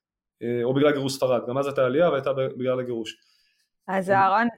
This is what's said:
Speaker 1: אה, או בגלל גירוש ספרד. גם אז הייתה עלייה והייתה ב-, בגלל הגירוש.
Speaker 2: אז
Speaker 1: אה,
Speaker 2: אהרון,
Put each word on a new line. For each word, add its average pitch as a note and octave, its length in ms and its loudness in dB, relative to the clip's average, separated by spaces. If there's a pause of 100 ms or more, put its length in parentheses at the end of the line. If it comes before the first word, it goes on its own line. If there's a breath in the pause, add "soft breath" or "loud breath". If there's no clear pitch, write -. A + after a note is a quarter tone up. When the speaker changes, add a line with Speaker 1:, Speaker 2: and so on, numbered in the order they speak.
(420)
Speaker 1:
אה, A#2+ 220 -2
או C3 100 0
בגלל C#3 180 4
גירוש C3+ 200 -2
ספרד. B2+ 360 0
גם B2 100 -2
אז C#3+ 80 -2
הייתה C#3 180 0
עלייה D3 260 2
והייתה C#3+ 220 -2
ב-, C3 260 -4
בגלל B2+ 220 -2
הגירוש. A#2 360 -8 (720)
Speaker 2:
אז F#3+ 220 -2
Speaker 1:
אה, G3 60 4
Speaker 2:
אהרון, G3 420 4